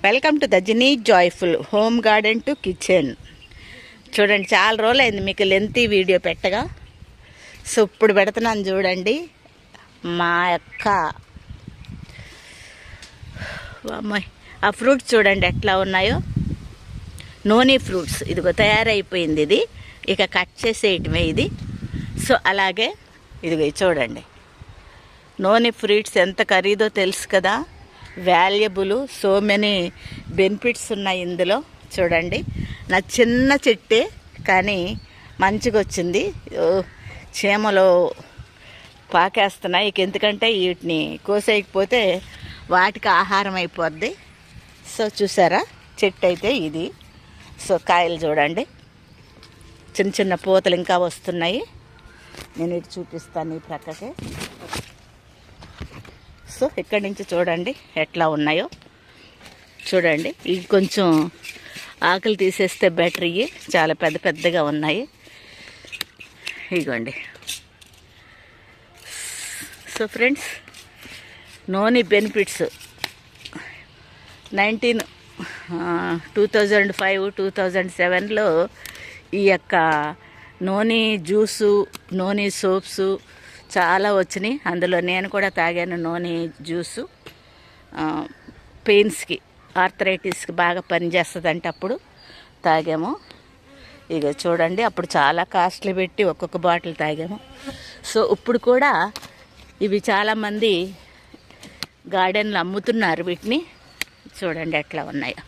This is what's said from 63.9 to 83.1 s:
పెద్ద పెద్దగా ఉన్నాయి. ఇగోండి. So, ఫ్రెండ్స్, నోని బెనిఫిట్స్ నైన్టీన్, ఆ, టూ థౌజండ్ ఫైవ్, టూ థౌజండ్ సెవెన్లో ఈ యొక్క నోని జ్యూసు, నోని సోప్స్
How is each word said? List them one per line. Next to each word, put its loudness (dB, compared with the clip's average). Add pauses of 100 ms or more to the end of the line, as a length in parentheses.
పెద్ద 0 (100)
పెద్దగా 0 (100)
ఉన్నాయి. -2 (1800)
ఇగోండి. -4 (2750)
So, -4 (140)
ఫ్రెండ్స్, 0 (1300)
నోని 4 (100)
బెనిఫిట్స్ 0 (2000)
నైన్టీన్, 0 (760)
ఆ, -6 (560)
టూ 4 (140)
థౌజండ్ 2
ఫైవ్, 0 (160)
టూ -2 (120)
థౌజండ్ -2
సెవెన్లో 0 (920)
ఈ 0 (100)
యొక్క -4 (960)
నోని 0 (280)
జ్యూసు, 2 (460)
నోని -2 (140)
సోప్స్ -2 (720)